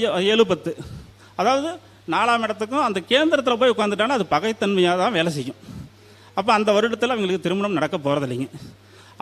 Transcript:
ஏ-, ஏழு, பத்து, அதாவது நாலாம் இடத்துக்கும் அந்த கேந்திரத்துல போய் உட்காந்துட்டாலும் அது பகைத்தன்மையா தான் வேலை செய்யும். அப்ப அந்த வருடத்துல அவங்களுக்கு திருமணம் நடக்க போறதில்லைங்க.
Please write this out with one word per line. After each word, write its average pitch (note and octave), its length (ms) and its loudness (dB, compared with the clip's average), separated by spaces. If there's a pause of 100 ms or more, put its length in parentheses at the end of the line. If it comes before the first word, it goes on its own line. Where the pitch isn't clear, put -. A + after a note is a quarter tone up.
ஏ-, F#3+ 300 0
ஏழு, A3 140 6
பத்து, F3 260 -2 (680)
அதாவது C4+ 280 2 (420)
நாலாம் A3+ 360 2
இடத்துக்கும் A3 420 -2
அந்த G3 100 -2 (100)
கேந்திரத்துல C4+ 520 2
போய் B3+ 140 4
உட்காந்துட்டாலும் G#3 420 0
அது G3 180 -2
பகைத்தன்மையா G3 580 2 (100)
தான் A3 160 0
வேலை E3 140 0
செய்யும். C#3 260 -8 (800)
அப்ப G3 140 -2
அந்த G#3+ 200 2
வருடத்துல A3+ 420 0
அவங்களுக்கு F#3+ 320 -2
திருமணம் G3 320 -2
நடக்க D3+ 260 -2
போறதில்லைங்க. C3+ 440 -2 (720)